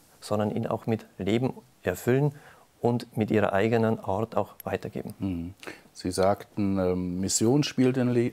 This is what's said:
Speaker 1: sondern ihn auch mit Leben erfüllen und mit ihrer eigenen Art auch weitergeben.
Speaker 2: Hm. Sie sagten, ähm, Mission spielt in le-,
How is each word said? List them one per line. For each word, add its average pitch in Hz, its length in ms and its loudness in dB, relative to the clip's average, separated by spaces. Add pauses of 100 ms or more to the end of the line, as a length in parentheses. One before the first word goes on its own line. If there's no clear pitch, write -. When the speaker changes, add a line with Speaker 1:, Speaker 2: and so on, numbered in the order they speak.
(200)
Speaker 1:
sondern 107 320 -2
ihn 113 160 -4
auch - 180 -6
mit 113 200 -2 (100)
Leben 113 380 -2 (280)
erfüllen 131 540 0 (440)
und 120 360 -2
mit 110 160 0
ihrer 101 200 4
eigenen 110 460 2
Art 101 380 -4
auch 101 260 -2
weitergeben. - 560 -6
Speaker 2:
Hm. 90 360 -4 (380)
Sie 92 200 -6
sagten, 98 640 0
ähm, 90 400 0
Mission 113 460 2
spielt 127 320 2
in 123 160 2
le-, 120 200 0